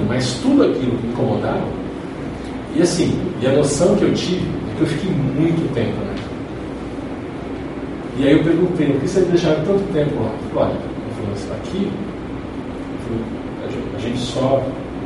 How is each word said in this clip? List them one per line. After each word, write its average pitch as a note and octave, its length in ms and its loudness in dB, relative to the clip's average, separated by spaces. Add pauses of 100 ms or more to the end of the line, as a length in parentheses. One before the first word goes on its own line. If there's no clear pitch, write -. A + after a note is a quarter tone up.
mas - 340 0
tudo C#4+ 220 6
aquilo - 340 2
que A2+ 100 -2
me A#2 60 -2
incomodava. G2+ 540 0 (1080)
E D#3 60 6
assim, - 380 4 (220)
e B2+ 60 4
a C3+ 60 6
noção E3+ 420 6
que - 80 4
eu - 100 4
tive - 320 0
é - 320 -4
que - 40 2
eu D3+ 60 4
fiquei D#3 240 0
muito D3 640 2
tempo, G#2+ 240 0
né? - 180 -4 (2000)
E C#3 80 4
aí C#3+ 100 8
eu - 60 4
perguntei, E3 440 4
"Por C#3 120 2
que - 80 -2
você F#3 140 2
deixaram E3 420 4
tanto G3 300 2
tempo D3 280 2
lá?" G#2+ 80 0
Ele - 200 -6
falou, C#3 160 2
"Olha", C3+ 80 -2
ele - 420 -6
falou, G2+ 200 -4
"Isso - 180 -6
aqui, - 240 -6
ele - 1300 -6
falou, A2+ 160 -2 (400)
a - 80 -6
gente, A#2+ 240 -6
a - 40 -6
gente A#2+ 200 -2
só C3 440 0 (420)